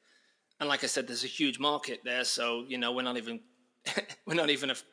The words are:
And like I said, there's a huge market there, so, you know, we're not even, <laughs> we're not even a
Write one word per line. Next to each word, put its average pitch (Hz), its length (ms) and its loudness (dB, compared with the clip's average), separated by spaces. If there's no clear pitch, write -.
And 147 120 0
like 139 140 2
I - 20 2
said, 123 200 2
there's 120 180 -4
a - 20 -4
huge 131 320 0
market 143 440 0
there, 123 220 0
so, 120 420 0
you 127 120 -4
know, 120 140 0
we're 127 100 0
not 123 160 0
even, 113 220 -6
<laughs> - 420 -4
we're 165 80 -2
not 160 140 4
even 135 220 2
a 120 60 0